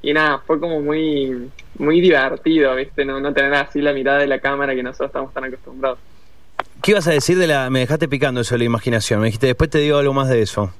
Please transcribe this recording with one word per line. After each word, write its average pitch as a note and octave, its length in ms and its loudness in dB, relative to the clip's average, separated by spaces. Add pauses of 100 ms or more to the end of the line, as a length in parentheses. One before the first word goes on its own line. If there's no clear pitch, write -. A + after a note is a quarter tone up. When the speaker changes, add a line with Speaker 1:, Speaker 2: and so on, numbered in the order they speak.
Speaker 1:
Y C#3+ 120 0
nada, D3+ 260 2
fue D#3+ 200 -2
como D#3+ 220 -2
muy, C#3+ 680 -2 (280)
muy D#3 240 4
divertido, D3 720 4
¿viste? C#3 300 -4
No, C3+ 140 -4
no C#3 140 -4
tener C#3 200 2
así C#3+ 280 -2
la D3 120 2
mirada C3+ 260 2
de C#3+ 80 2
la C3+ 120 0
cámara C#3 340 -2
que B2+ 80 -4
nosotros C3+ 280 -6
estamos C3+ 240 -8
tan C3+ 100 -8
acostumbrados. C3 560 -6 (800)
Speaker 2:
¿Qué G3 100 2
ibas G3 160 2
a E3+ 40 2
decir D#3+ 260 2
de F3+ 80 4
la... C#3 240 0
Me C3 120 2
dejaste D3+ 260 0
picando C3 340 0
eso B2 140 -2
de A#2+ 40 0
la A#2+ 40 2
imaginación? A#2 560 0
Me G#2+ 80 2
dijiste, A2 200 0
"Después D3+ 220 2
te D#3 100 0
digo D3 180 2
algo C#3 160 2
más C3+ 160 0
de A#2+ 120 4
eso". G2+ 380 -2